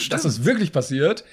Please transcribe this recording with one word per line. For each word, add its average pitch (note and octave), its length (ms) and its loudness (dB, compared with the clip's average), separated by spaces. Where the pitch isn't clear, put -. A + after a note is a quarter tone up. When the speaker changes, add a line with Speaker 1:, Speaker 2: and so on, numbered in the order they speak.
Speaker 1:
dass - 120 -2
Speaker 2:
stimmt. - 40 0
Speaker 1:
es A#2 200 0
wirklich G#3+ 260 2
passiert, C#3 600 0